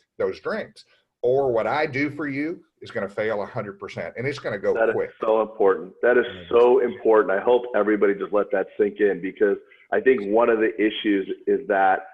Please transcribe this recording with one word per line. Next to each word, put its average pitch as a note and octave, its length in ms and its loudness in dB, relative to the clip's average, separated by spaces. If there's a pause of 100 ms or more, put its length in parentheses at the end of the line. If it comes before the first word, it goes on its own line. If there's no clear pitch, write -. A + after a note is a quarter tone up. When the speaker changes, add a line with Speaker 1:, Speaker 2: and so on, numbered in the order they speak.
(180)
Speaker 1:
those F#2+ 220 -4
drinks. F#3 440 -10 (380)
Or C3 300 0
what A2 140 0
I D3 200 0
do C#3+ 240 -4
for D3+ 180 -8
you D3 340 -8 (200)
is - 80 -16
gonna G2+ 180 -6
fail G#2+ 340 -4
a F#2+ 40 -8
hundred G#2 340 -10
percent, F#2 360 -10
and A#2+ 100 -6
it's C#3 120 -6
gonna A#2 200 -8
go G2 160 -4
Speaker 2:
That A2+ 160 2
is A2 40 -2
Speaker 1:
quick." F#2+ 160 -4 (100)
Speaker 2:
so A2 220 2
important. F#2+ 600 0
That B2 160 4
is - 80 2
Speaker 3:
That - 160 -12
is - 80 -20
Speaker 2:
so B2 300 6
important. A2 520 2
I G2 80 0
hope A#2+ 240 2 (100)
everybody G#2 400 2
just F#2+ 180 -8
let G2+ 200 0
that F#2+ 140 -2 (120)
sink G#2 220 0
in, F#2+ 220 2
because G2 340 0 (340)
I G#2 100 0
think B2 260 2
one A2+ 240 2
of A2 80 2
the A2 220 0
issues G#2 480 0 (180)
is G2+ 220 -2
that F#2+ 460 2